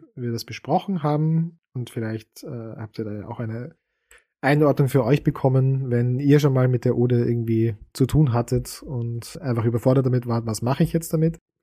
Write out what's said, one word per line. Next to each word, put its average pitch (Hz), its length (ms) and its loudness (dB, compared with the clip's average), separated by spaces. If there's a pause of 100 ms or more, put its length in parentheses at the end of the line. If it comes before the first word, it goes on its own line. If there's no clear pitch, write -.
(160)
wir 123 160 -6
das 117 140 -6
besprochen 165 580 -4
haben. 160 560 0 (140)
Und 123 180 -8
vielleicht, 110 520 -8
äh, 254 40 -14 (300)
habt 110 200 -14
ihr 113 80 -6
da 104 80 -8
ja 104 140 -10
auch 117 120 -10
eine 117 360 -10 (680)
Einordnung 143 480 4
für 131 140 4
euch 135 200 2
bekommen, 135 680 0
wenn 123 280 0
ihr 143 200 6
schon 139 140 2
mal 127 140 4
mit 123 180 0
der 120 120 0
Ode 120 280 2
irgendwie 113 500 0 (180)
zu 135 120 2
tun 139 280 2
hattet - 500 -2
und 117 580 -8
einfach 117 240 -2
überfordert 127 400 2
damit 127 220 0
wart, 117 180 -2
was 113 160 -6
mache 131 220 0
ich 160 100 0
jetzt 165 200 -4
damit? 160 260 0 (240)